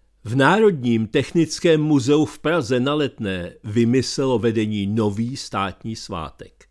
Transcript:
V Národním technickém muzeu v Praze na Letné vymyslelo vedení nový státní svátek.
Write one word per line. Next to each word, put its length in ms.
V 120
Národním 720
technickém 760
muzeu 440
v 140
Praze 400
na 140
Letné 600
vymyslelo 760
vedení 480
nový 500
státní 580
svátek. 760